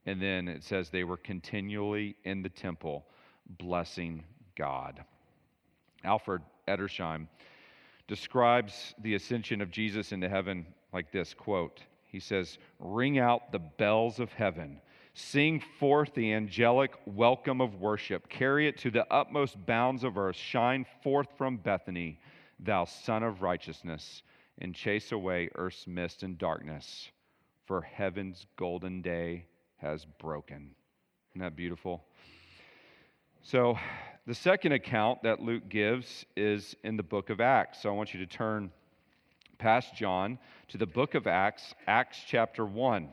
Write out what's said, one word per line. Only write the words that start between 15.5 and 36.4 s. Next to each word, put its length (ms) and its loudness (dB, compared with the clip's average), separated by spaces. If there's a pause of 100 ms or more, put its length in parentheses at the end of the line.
forth 340 6
the 200 2
angelic 600 4 (140)
welcome 540 4
of 160 2
worship. 520 -2
Carry 380 2
it 120 0
to 120 0
the 200 4
utmost 540 2
bounds 400 2
of 140 -2
earth. 180 0
Shine 480 2 (180)
forth 260 2 (100)
from 180 -2
Bethany, 640 -2 (400)
thou 260 0
Son 380 -4
of 180 -4
Righteousness, 840 -4 (340)
and 160 -8
chase 380 -2
away 420 -2
earth's 320 -6
mist 360 -6
and 140 -6
darkness, 720 -6 (540)
for 160 -2
heaven's 680 -6 (100)
golden 440 -6
day 460 -4 (300)
has 280 -6
broken." 680 -12 (560)
Isn't 100 -12
that 160 -6
beautiful? 480 -8 (1400)
So 380 4 (480)
the 80 -4
second 380 2
account 520 2
that 160 4
Luke 280 -4
gives 560 0 (120)
is 480 0